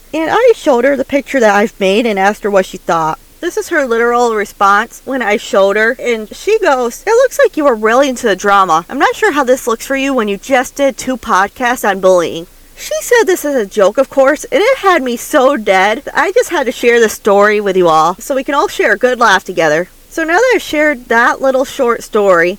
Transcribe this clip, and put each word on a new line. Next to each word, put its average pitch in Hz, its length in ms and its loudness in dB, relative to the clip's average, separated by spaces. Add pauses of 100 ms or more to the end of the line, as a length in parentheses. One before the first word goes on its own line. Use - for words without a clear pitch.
(120)
and 320 180 -4
I 453 240 4
showed 240 300 0
her 277 140 0
the 269 80 -6
picture 269 340 -2
that 208 140 4
I've 202 260 -2
made 196 240 2
and 208 140 -2
asked 202 240 0
her 202 80 -4
what 190 160 2
she - 100 -14
thought. 160 420 -2 (220)
This 349 160 -8
is 415 140 -6
her 285 180 0
literal 240 480 0
response 202 680 -2
when 262 160 -6
I 208 160 -2
showed 196 400 0
her, 226 220 0
and 226 340 -6
she 440 280 -2
goes, 254 440 -2
"It 392 60 -2
looks 494 300 2
like 494 160 0
you 302 80 0
were 269 100 2
really 226 340 2
into 240 200 -4
the 190 80 0
drama. 190 520 0
I'm 254 120 -6
not 466 160 0
sure 415 160 0
how 285 100 0
this 247 240 0
looks 226 180 -4
for 269 120 -4
you 269 180 -2
when 214 140 -2
you 202 80 -4
just 254 400 -2
did 277 200 0
two 254 200 -6
podcasts 220 720 -2
on 196 100 0
bullying." 175 480 0 (300)
She - 240 -10
said 466 240 2
this 359 200 -2
as 285 120 -2
a 214 100 0
joke, 202 320 0
of 269 120 0
course, 269 340 0
and 311 180 -2
it 523 160 2
had 349 240 2
me 240 140 -4
so 277 400 2
dead 208 480 0
that - 120 -12
I 320 140 0
just 466 200 0
had 302 160 -2
to 269 60 -2
share 233 280 2
the 220 80 4
story 208 520 2
with 190 160 -2
you 175 120 4
all 160 320 2
so 269 160 -6
we 269 80 -4
can 285 100 -4
all 294 140 0
share 311 240 0
a - 60 0
good 247 200 0
laugh 202 240 2
together. 165 460 -2 (200)
So - 140 -6
now 320 120 -2
that 480 200 2
I've - 80 -2
shared 294 440 -2
that 233 360 0
little 262 220 0
short 240 400 -2
story 185 540 2